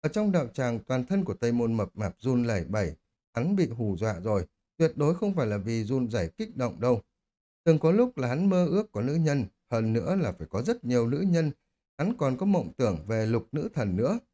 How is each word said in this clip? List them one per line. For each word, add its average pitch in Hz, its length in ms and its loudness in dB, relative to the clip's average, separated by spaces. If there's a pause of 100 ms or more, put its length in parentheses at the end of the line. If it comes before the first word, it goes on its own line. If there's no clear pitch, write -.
Ở 151 80 -2
trong 208 220 0
đạo 156 160 2
tràng, 120 320 -2
toàn 127 260 -2
thân 190 200 0
của 101 80 -4
Tây 117 180 0
Môn 117 220 2
Mập 104 240 -2
Mạp 101 220 -4
run 123 240 0
lẩy 107 220 0
bẩy, 92 300 -2 (380)
hắn 170 220 0
bị 175 140 2
hù 110 280 -2
dọa 104 220 -2
rồi, 98 260 0 (320)
tuyệt 160 180 2
đối 151 200 2
không 202 200 -2
phải 135 120 0
là 104 100 -2
vì 113 260 -2
run 123 260 0
rẩy 95 280 -2
kích 220 200 -8
động 120 220 -4
đâu. 120 220 2 (640)
Từng 160 160 4
có 160 120 4
lúc 247 260 2
là 127 100 -2
hắn 160 220 2
mơ 180 180 4
ước 202 240 0
có 104 100 -4
nữ 135 140 0
nhân, 143 300 2 (260)
hơn 113 220 0
nữa 131 220 0
là 147 160 0
phải 85 180 -10
có 98 120 -4
rất 233 240 -2
nhiều 120 220 2
nữ 147 200 0
nhân, 165 240 2 (460)
hắn 202 200 -2
còn 131 200 0
có 190 80 -2
mộng 139 320 2
tưởng 92 300 0
về 110 180 0
lục 113 260 0
nữ 151 220 -4
thần 101 220 0
nữa. 147 240 0 (140)